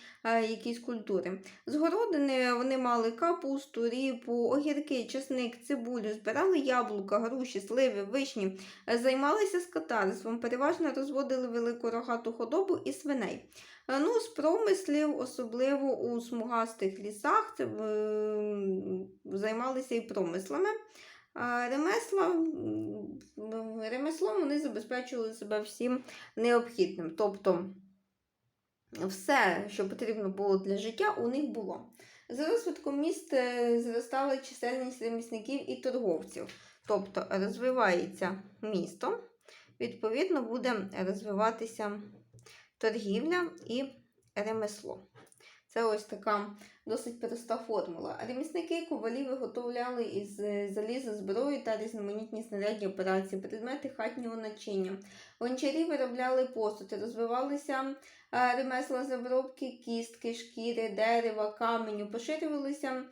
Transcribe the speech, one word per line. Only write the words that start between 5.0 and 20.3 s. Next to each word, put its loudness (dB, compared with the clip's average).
чесник, -2
цибулю, -2
збирали 2
яблука, 2
груші, -2
сливи, 4
вишні, -2
е, 4
займалися 4
скотарством, 0
переважно 2
розводили 0
велику 0
рогату -2
худобу 2
і -2
свиней. -4
Е, 2
ну, 6
з -6
промислів, 4
особливо 0
у 0
смугастих 0
лісах, 2
це, 0
е, 0
займалися 0
і 2
промислами. 0